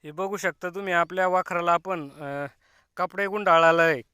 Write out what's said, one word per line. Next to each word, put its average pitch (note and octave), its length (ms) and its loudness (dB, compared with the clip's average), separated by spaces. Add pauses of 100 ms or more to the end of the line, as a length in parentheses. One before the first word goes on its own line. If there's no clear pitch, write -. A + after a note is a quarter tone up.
हे D3+ 80 -16
बघू F#3+ 260 -6
शकता F3+ 320 -6
तुम्ही, F#3+ 240 -6
आपल्या F3 340 0
वखराला F3 460 0
आपण, E3+ 360 -4
अ, C#3+ 360 -10 (520)
कपडे F#3 300 -4
गुंडाळायला E3 540 4
आहे D#3+ 200 2 (120)